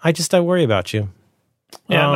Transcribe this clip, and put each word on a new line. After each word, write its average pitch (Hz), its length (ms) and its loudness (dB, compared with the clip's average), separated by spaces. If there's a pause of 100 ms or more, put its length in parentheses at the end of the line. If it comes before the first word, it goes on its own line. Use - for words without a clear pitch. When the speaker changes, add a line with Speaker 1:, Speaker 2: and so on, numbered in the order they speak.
Speaker 1:
I 165 100 2
just, 160 220 -4
I 180 60 4
worry 175 240 0
about 101 280 0
you. 104 160 -4 (800)
Speaker 2:
Yeah, 160 180 2
Speaker 1:
Um, 143 100 0